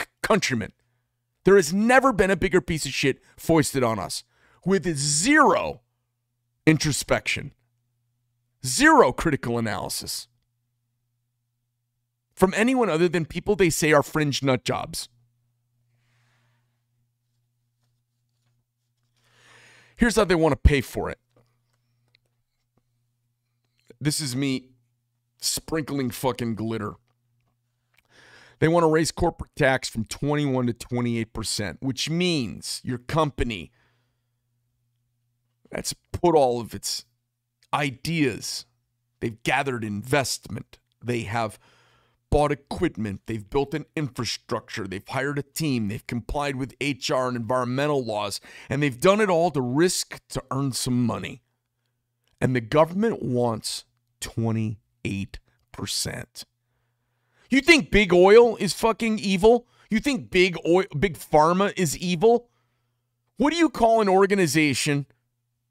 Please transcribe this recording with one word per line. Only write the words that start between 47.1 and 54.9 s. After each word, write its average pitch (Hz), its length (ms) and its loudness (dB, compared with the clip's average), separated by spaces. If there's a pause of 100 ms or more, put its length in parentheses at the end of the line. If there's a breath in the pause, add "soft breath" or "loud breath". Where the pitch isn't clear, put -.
R 131 180 0
and 123 80 -6
environmental 127 640 -2
laws, 104 380 -6 (300 loud breath)
and 135 120 0
they've 127 180 -2
done 196 200 4
it 214 80 2
all 175 220 2
to 147 100 -2
risk 139 680 -2
to - 220 -8
earn 135 220 -2
some 123 320 -2
money. 101 380 -6 (960)
And 127 160 0
the 120 60 -2
government 165 600 0
wants 120 600 -4 (360)
twenty-eight 110 1200 -6 (320)